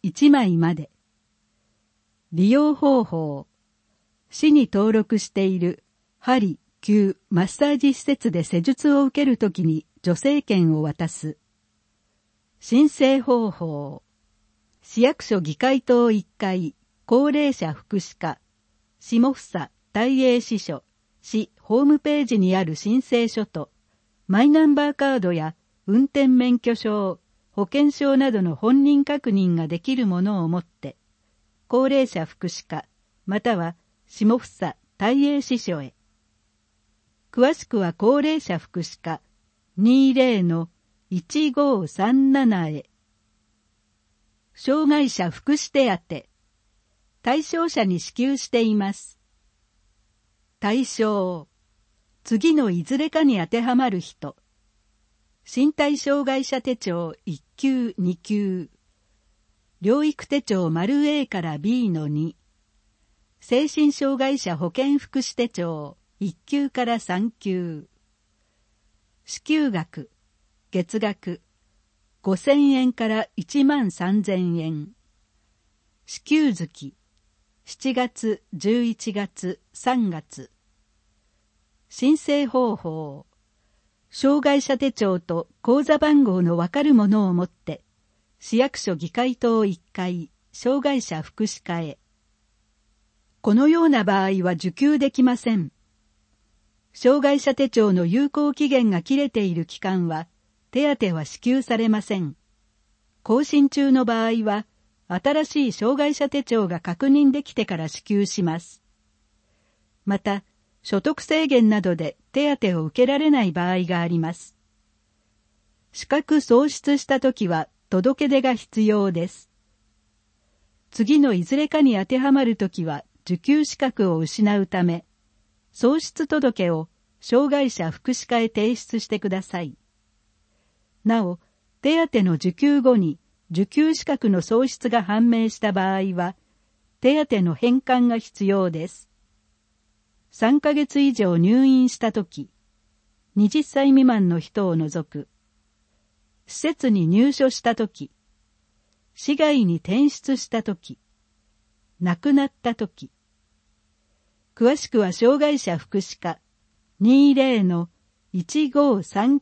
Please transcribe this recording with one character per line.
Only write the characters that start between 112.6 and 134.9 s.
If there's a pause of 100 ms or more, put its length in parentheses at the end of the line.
を
受
け
ら
れ
な
い
場
合
が
あ
り
ま
す。 (1400)
資
格
喪
失
し
た
と
き
は (200)
届
け
出
が
必
要
で
す。 (1400)
次
の
い
ず
れ
か
に
当
て
は
ま
る
と
き
は (180)
受
給
資
格
を
失
う
た
め、 (680)
喪
失
届
を (320)
障
害
者
福
祉
課
へ
提
出
し
て
く
だ
さ
い。 (1300)
な
お、 (420)
手
当
の
受
給
後
に (320)
受
給
資
格
の
喪
失
が